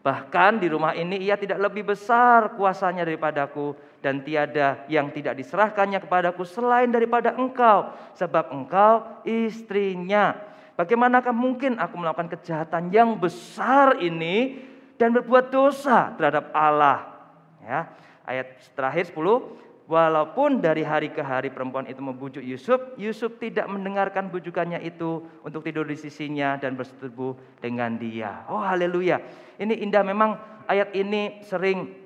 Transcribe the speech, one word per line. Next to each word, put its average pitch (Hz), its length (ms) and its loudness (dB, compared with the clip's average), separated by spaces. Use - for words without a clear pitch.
Bahkan 180 600 2
di 170 80 0
rumah 156 240 0
ini 175 240 -4
ia 196 160 0
tidak 190 240 -4
lebih 196 340 -2
besar 233 600 4
kuasanya 185 480 0
daripadaku, 151 720 -4
dan 139 240 -2
tiada 147 640 0
yang 143 240 0
tidak 139 240 -6
diserahkannya 196 640 0
kepadaku 180 480 0
selain 240 480 2
daripada 233 400 2
engkau, 247 560 4
sebab 165 400 -2
engkau 196 480 4
istrinya. 202 1120 -2
Bagaimanakah 247 580 2
mungkin 247 400 0
aku 175 240 -6
melakukan 165 320 -4
kejahatan 165 560 -4
yang 220 300 4
besar 226 840 2
ini 170 600 -2
dan 233 140 2
berbuat 247 400 4
dosa 262 640 4
terhadap 147 400 0
Allah?'" 147 480 4
Ya, 143 320 -8
ayat 127 320 -8
terakhir 139 400 -2
sepuluh, 185 400 0
"Walaupun 165 800 2
dari 156 160 2
hari 151 320 -2
ke 156 80 -6
hari 135 320 -4
perempuan 131 320 -8
itu 127 160 -14
membujuk 135 400 -10
Yusuf, 131 400 -2
Yusuf 220 400 -8
tidak 214 320 -6
mendengarkan 196 640 -4
bujukannya 175 480 -6
itu 165 480 -8
untuk 156 160 -10
tidur 156 240 -6
di 151 160 -8
sisinya 143 560 -4
dan 131 160 -6
bersetubuh 127 640 -10
dengan 120 400 -4
dia." 110 480 -8
Oh, 208 160 -4
haleluya. 180 560 0
Ini 208 240 -4
indah 202 160 2
memang, 202 640 -2
ayat 196 320 0
ini 208 480 -4
sering 185 480 -2